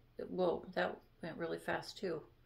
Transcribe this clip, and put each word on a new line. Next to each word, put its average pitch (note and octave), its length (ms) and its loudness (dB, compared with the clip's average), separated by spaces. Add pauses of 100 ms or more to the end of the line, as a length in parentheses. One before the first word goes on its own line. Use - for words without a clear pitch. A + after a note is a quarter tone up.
(280)
whoa, F3+ 460 2
that F3+ 260 2 (220)
went E3 160 -4
really E3 200 0
fast E3 400 -2
too. E3 240 0 (240)